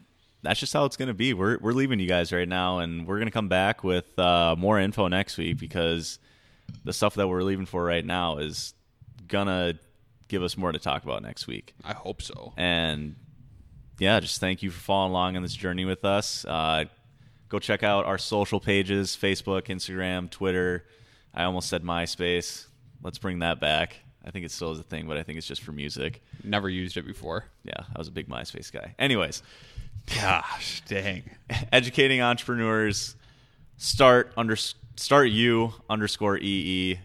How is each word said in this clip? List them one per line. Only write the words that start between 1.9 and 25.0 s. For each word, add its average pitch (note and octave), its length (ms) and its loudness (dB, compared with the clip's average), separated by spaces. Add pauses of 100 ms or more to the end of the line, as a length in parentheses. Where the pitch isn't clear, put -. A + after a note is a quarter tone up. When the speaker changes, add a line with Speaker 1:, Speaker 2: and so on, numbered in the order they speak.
Speaker 1:
you F#2 80 0
guys F2 240 2
right F2+ 160 0
now, F2+ 320 0
and E2+ 280 -4
we're G2 120 -2
gonna A2+ 120 -2
come G#2+ 180 -2
back F#2 340 2
with, F2+ 360 0
uh, F2 380 6
more G2+ 220 4
info G2 280 2
next F#2 300 0
week E2+ 220 -2
because E2 600 -2 (640)
the - 100 -4
stuff - 220 2
that G2+ 120 2
we're F2+ 160 0
leaving F#2+ 220 0
for F2+ 180 -4
right E2+ 220 0
now F2 320 -2
is - 360 -6 (540)
gonna F#2 520 0 (480)
give F#2+ 160 -2
us F2 140 -4
more F2+ 140 -2
to D#2 80 -4
talk D2 240 -4
about G#1+ 200 -6
next - 240 -12
week. A1 260 -10 (100)
Speaker 2:
I - 100 -8
hope - 280 -10
so. - 340 -14
Speaker 1:
And, D#2+ 600 0 (840)
yeah, G2 220 4
just - 200 -4
thank F#2 220 -2
you F#2+ 100 -4
for E2+ 80 -12
following G2 320 2
along F#2 260 2
on F2+ 40 -4
this F2+ 140 -6
journey F2+ 300 -4
with F#2 200 -2
us. G2+ 400 0
Uh, D#2+ 400 0 (640)
go G#2 100 -2
check G#2 220 -2
out G2+ 240 4
our F#2+ 140 -2
social G2+ 400 0
pages, G2 600 2
Facebook, F#2+ 440 0
Instagram, F#2 680 -6
Twitter. F2+ 560 0 (480)
I - 100 -2
almost F2+ 260 -2
said E2+ 140 -2
MySpace. F2 840 -2 (360)
Let's E2+ 160 -10
bring F2+ 200 -4
that E2+ 200 0
back. D#2 380 0 (280)
I - 60 -14
think F#2 140 -10
it D#2+ 60 -12
still E2 200 -6
is D#2+ 80 -6
a D#2+ 40 -12
thing, D#2+ 240 -10